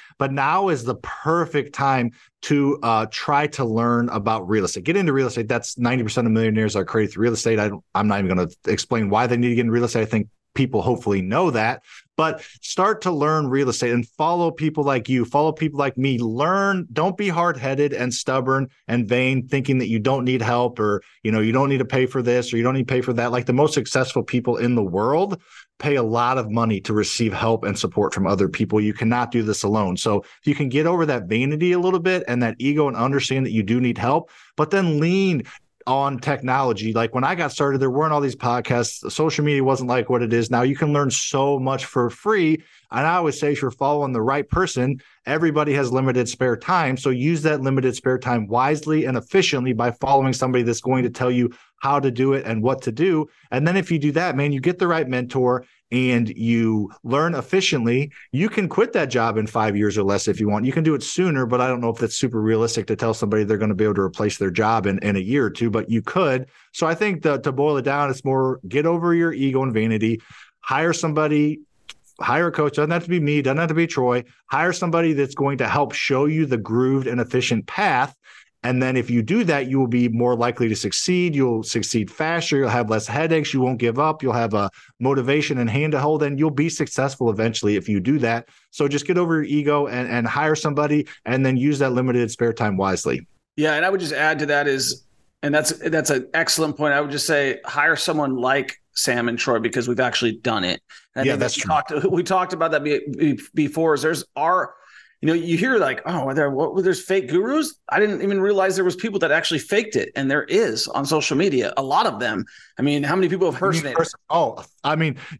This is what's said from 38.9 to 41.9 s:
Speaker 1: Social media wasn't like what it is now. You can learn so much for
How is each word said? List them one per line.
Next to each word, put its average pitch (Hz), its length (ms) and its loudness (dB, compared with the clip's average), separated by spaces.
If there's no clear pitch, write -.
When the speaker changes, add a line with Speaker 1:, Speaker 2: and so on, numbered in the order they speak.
Speaker 1:
Social 156 320 0
media 147 220 2
wasn't 131 240 0
like 123 220 0
what 123 100 2
it 117 140 0
is 117 160 2
now. 120 100 2
You 135 160 2
can 147 160 0
learn 143 180 2
so 139 480 0
much 131 280 -2
for 120 240 0